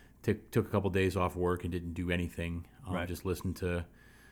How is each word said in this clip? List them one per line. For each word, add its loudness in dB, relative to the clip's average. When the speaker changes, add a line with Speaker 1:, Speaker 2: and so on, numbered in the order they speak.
Speaker 1:
Took, -2
took 2
a -12
couple 2
days 4
off 2
work 2
and -2
didn't -4
do -2
anything. -2
Um, -4
Speaker 2:
Right. -2
Speaker 1:
just -6
listened -2
to 0